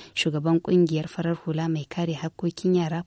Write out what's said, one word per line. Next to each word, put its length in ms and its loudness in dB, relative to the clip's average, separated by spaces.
shugaban 480 2
ƙungiyar 460 2
farar 260 -2
hula 340 -4
mai 220 -2
kare 240 -2
hakkokin 640 -2
yara, 300 0